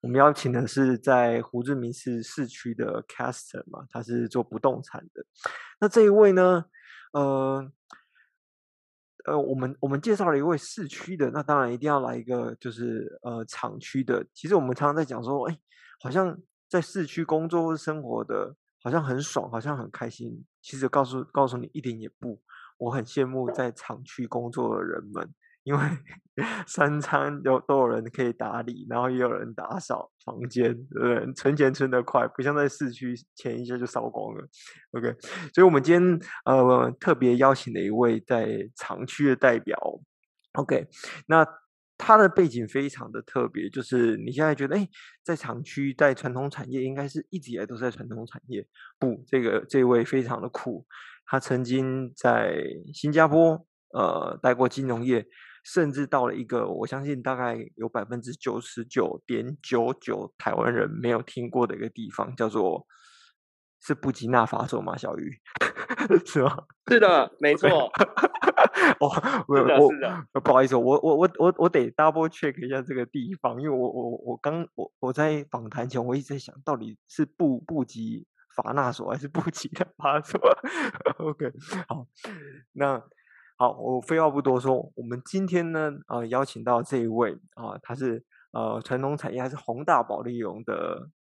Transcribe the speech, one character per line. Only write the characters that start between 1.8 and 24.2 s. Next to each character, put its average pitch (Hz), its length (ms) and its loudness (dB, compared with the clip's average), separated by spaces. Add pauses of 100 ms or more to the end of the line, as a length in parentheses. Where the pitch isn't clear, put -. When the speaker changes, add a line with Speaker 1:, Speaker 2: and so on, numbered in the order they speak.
Speaker 1:
市 120 300 -6
市 131 240 -8
区 117 260 -10
的 113 300 -4
Caster - 640 -8
嘛， 139 240 -16
他 117 100 -10
是 120 260 -4
做 120 160 -2
不 - 140 -8
动 127 240 0
产 - 320 -16
的。 - 100 -14 (560)
那 214 80 2
这 226 140 6
一 208 80 10
位 202 220 10
呢， 180 340 6 (480)
呃， 135 580 0 (1500)
呃， 147 140 0
我 135 140 -2
们， 131 280 -4
我 143 60 -2
们 139 140 -2
介 220 140 2
绍 185 160 2
了 143 60 4
一 139 40 2
位 160 160 0
市 165 300 -10
区 - 280 -12
的， 139 140 0
那 143 140 -6
当 143 160 2
然 123 120 0
一 120 60 -6
定 135 100 -4
要 147 120 2
来 120 180 -6
一 120 60 -10
个 120 360 -6
就 123 120 -10
是， 113 500 -8
呃， 117 240 -8
厂 110 340 -10
区 135 240 -6
的。 117 300 -2
其 - 140 -16
实 196 80 4
我 165 60 6
们 127 140 -2
常 143 120 0
常 147 80 2
在 160 100 0
讲 123 180 -10
说， 135 240 -4
哎， 160 100 -6 (420)
好 127 100 -10
像 175 300 -2 (280)
在 180 140 0
市 180 240 -6
区 165 180 -6
工 156 240 -2
作 165 180 0
或 160 120 -2
生 156 240 -8
活 117 220 -6
的， 104 320 -6 (260)
好 117 80 -6
像 156 140 2
很 131 180 -2
爽， - 300 -4
好 113 80 -6
像 143 180 -6
很 110 140 -10
开 - 180 -10
心。 117 340 -14 (200)
其 - 120 -18
实 131 140 -2
告 139 140 2
诉， 127 280 -6
告 139 140 2
诉 123 100 -6
你 120 160 -10
一 151 80 -10
点 123 200 -8
也 110 100 -14 (100)
不， 113 220 -10 (380)
我 120 100 -4
很 120 160 -4
羡 135 200 0
慕 127 260 -4
在 123 200 -4
厂 120 320 -14
区 127 220 -10